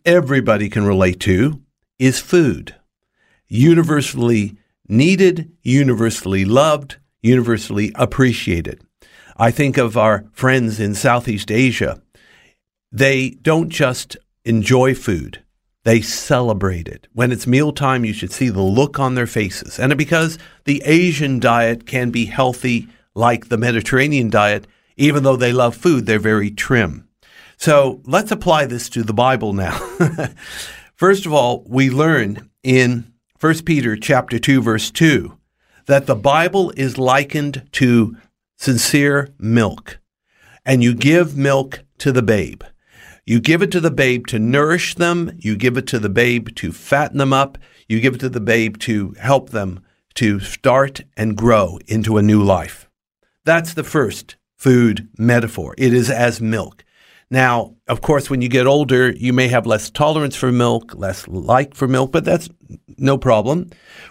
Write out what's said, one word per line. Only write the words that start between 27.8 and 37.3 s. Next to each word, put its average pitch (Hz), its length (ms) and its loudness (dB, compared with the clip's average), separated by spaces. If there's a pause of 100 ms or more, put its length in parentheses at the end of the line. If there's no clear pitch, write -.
let's 202 260 -2
apply 156 360 0
this 120 240 -8
to 120 120 -4
the 107 100 -4
Bible 117 380 0
now. 95 260 -4 (640)
<laughs> - 560 -18
First 190 300 2
of 156 80 -4
all, 123 340 0
we 131 220 2
learn 131 600 0 (140)
in 123 480 2 (260)
First 160 280 0
Peter 123 320 0
chapter 123 420 -2
two, 135 220 2
verse 110 280 -2
two, 147 480 0 (480)
that 139 220 2
the 131 80 2
Bible 165 600 0
is 131 200 -4
likened 139 760 -2